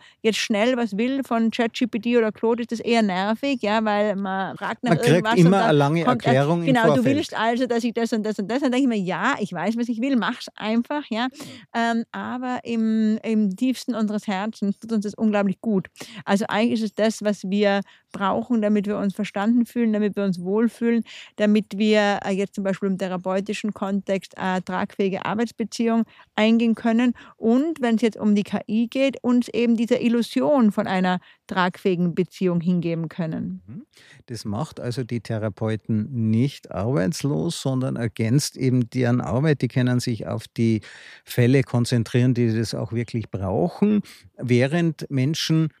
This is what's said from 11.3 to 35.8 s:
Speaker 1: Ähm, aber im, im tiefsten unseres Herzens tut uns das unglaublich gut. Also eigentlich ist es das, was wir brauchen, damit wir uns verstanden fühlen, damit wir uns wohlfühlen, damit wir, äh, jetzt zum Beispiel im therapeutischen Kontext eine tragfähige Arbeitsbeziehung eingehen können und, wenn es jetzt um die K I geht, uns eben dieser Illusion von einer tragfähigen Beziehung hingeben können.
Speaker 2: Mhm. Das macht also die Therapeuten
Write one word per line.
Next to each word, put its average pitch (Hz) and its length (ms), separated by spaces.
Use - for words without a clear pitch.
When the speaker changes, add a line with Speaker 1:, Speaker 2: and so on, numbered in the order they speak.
Speaker 1:
Ähm, 233 380
aber 247 540
im, 220 580
im 214 320
tiefsten 254 400
unseres 214 320
Herzens 202 540
tut 226 120
uns 208 120
das 202 100
unglaublich 202 460
gut. 202 260
Also 202 240
eigentlich 226 320
ist 226 100
es - 60
das, 214 260
was 208 260
wir 202 340
brauchen, 208 500
damit 208 260
wir 208 120
uns 196 160
verstanden 220 520
fühlen, 233 260
damit 208 240
wir 202 80
uns 180 160
wohlfühlen, 226 640
damit 208 420
wir, 214 480
äh, 196 60
jetzt 190 240
zum 202 80
Beispiel 190 260
im 185 80
therapeutischen 190 760
Kontext 196 640
eine 185 280
tragfähige 190 600
Arbeitsbeziehung 226 800
eingehen 226 400
können 233 400
und, 277 440
wenn 240 140
es 214 80
jetzt 220 160
um 214 160
die 202 80
K - 260
I 226 200
geht, 269 340
uns 247 260
eben 233 280
dieser 233 260
Illusion 240 680
von 208 140
einer 185 340
tragfähigen 180 680
Beziehung 175 460
hingeben 165 480
können. 175 580
Speaker 2:
Mhm. 214 200
Das 117 180
macht 113 360
also 123 240
die 117 160
Therapeuten 110 1080